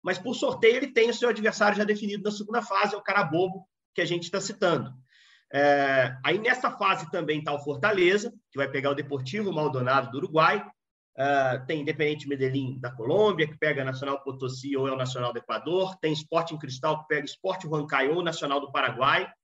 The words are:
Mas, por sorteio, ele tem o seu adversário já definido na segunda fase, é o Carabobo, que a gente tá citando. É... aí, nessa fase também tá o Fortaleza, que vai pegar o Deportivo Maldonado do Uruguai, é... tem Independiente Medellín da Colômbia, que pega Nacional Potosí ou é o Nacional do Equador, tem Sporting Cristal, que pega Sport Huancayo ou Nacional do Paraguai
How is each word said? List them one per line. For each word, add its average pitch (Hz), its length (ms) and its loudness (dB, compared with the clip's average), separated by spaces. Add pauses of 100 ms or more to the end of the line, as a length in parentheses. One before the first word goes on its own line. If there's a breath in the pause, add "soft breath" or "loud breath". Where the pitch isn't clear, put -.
Mas, 185 160 -4
por 240 180 -6
sorteio, 240 420 4
ele 262 160 -4
tem 233 180 4
o 226 40 0
seu 240 140 0
adversário 208 480 2
já 202 60 0
definido 208 400 -2
na 208 80 -2
segunda 208 320 -4
fase, 202 320 0
é - 20 -6
o - 60 -8
Carabobo, 185 640 0 (280)
que 190 60 -2
a 170 40 2
gente 165 260 -4
tá 196 100 -2
citando. 180 520 0 (600 soft breath)
É... 139 720 4
aí, 170 140 2
nessa 240 320 0
fase 185 400 0
também 156 320 -2
tá 151 100 -2
o 143 60 -2
Fortaleza, 185 720 2 (200)
que 135 60 -8
vai 139 100 0
pegar 139 220 0
o 143 40 2
Deportivo 147 580 -4
Maldonado 131 600 0
do 139 60 -6
Uruguai, 165 460 2 (520)
é... 135 500 2
tem 160 140 -2
Independiente 151 480 -2
Medellín 131 500 -2
da 123 140 -8
Colômbia, 165 560 2
que 151 100 -14
pega 139 260 0
Nacional 135 380 -4
Potosí 135 540 -6
ou 135 100 0
é 135 60 0
o 131 40 -2
Nacional 127 360 -4
do 117 60 -6
Equador, 170 600 -2
tem 156 140 0
Sporting 160 460 -4
Cristal, 151 420 -4
que - 80 -18
pega 147 160 -2
Sport 185 400 -6
Huancayo 147 500 0
ou 180 80 -2
Nacional 151 380 -2
do 139 100 -12
Paraguai 139 580 0 (160)